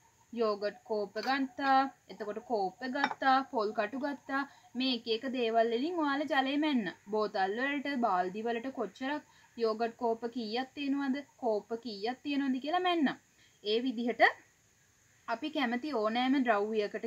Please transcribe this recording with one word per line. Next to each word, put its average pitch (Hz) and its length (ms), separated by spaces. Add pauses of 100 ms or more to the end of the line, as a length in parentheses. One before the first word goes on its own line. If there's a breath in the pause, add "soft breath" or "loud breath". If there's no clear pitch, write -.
(340)
යෝගට් 208 500
කෝප්ප 208 360
ගත්තා, 269 580 (280)
එතකොට 202 380
කෝප්ප 196 440
ගත්තා, 269 580
පොල් 214 260
කටු 220 320
ගත්තා. 285 380 (300 loud breath)
මේ 262 220
එක 226 140
එක 226 240
දේවල් 233 400
වලින් 302 320
ඔයාලා 285 280
ජලය 277 260
මැන්න. 277 340 (140)
බෝතල් 208 520
වලට, 285 420
බාල්දි 190 460
වලට 233 300
කොච්චරක් 269 480 (340 soft breath)
යෝගට් 226 380
කෝප්ප 233 320
කීයක් 233 480
තියෙනවද? 277 480 (120)
කෝප්ප 214 440
කීයක් 226 400
තියෙනවද 277 400
කියලා 339 260
මැන්න. 330 300 (480 soft breath)
ඒ 214 160
විදිහට 240 480 (1000)
අපි 233 220
කැමති 254 440
ඕනෑම 240 460
ද්‍රව්‍යයකට 214 680